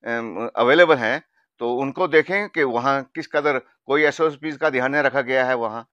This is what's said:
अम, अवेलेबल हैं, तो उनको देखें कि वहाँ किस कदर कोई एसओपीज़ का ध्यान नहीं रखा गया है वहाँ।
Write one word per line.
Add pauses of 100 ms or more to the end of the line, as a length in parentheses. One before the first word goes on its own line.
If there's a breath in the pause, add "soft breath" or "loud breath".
अम,
अवेलेबल
हैं, (360)
तो
उनको
देखें
कि
वहाँ
किस
कदर
कोई
एसओपीज़
का
ध्यान
नहीं
रखा
गया
है
वहाँ।